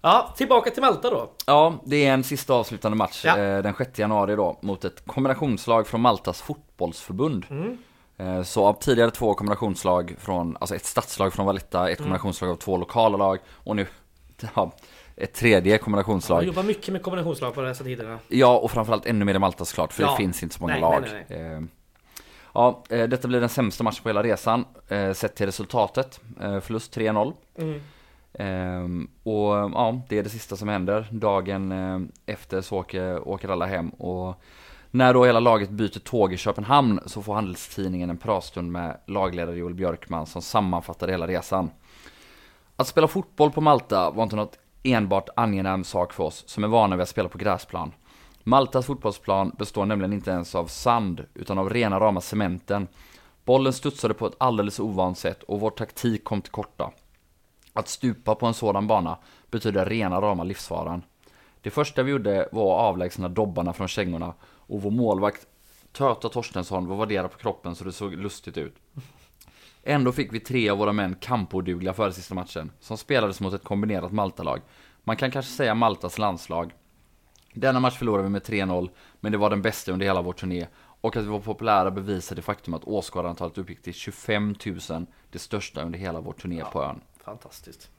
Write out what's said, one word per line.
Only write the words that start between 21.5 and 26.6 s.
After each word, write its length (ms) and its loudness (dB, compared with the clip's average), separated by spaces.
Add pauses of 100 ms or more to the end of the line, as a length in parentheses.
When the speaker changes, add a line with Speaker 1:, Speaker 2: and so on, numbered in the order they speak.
Speaker 2:
Eh, 60 -10 (920)
ja, 360 4
eh, 180 2
detta 200 -2
blir 120 2
den 100 2
sämsta 340 -2
matchen 200 -2
på 60 -2
hela 140 2
resan, 420 2 (220)
eh, 260 0
sett 220 -4
till 100 0
resultatet. 720 -2 (220)
Eh, 180 -4
förlust 340 -6